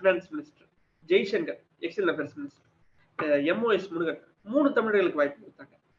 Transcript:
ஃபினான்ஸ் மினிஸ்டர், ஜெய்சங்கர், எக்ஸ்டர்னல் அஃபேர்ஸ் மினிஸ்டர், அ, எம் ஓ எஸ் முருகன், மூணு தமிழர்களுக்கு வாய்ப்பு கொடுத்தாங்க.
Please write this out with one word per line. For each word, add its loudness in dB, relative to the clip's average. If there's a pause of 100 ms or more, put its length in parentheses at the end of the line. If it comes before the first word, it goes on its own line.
ஃபினான்ஸ் 0
மினிஸ்டர், -14 (380)
ஜெய்சங்கர், 0 (220)
எக்ஸ்டர்னல் -2
அஃபேர்ஸ் -8
மினிஸ்டர், -16 (520)
அ, 2
எம் 0
ஓ 2
எஸ் 0
முருகன், -4 (220)
மூணு 2
தமிழர்களுக்கு 2
வாய்ப்பு -2
கொடுத்தாங்க. -20 (240)